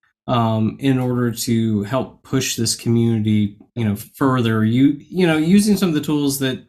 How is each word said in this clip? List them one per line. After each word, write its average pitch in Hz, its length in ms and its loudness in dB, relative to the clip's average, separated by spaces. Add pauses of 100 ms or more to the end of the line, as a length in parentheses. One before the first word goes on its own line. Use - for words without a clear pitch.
(260)
um, 113 540 0
in 135 180 0
order 123 320 -2
to 113 520 -2
help 107 400 -6
push - 340 -4
this 113 180 -2
community, 110 840 0 (160)
you 117 100 -4
know, 101 120 0
further? 117 680 0
You, 131 340 2
you 180 280 -2
know, 160 100 2
using 196 400 4
some 190 140 0
of 151 40 0
the 147 60 -2
tools 143 380 -2
that 131 300 -4